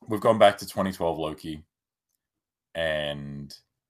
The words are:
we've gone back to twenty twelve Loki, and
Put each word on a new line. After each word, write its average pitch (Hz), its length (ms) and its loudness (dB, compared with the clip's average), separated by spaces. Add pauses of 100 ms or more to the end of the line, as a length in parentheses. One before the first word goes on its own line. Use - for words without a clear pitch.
we've 107 140 -4
gone 113 180 4
back 101 200 8
to 101 100 -12
twenty 95 240 -2
twelve 85 260 -2
Loki, 78 460 -8 (1120)
and 71 760 -6 (380)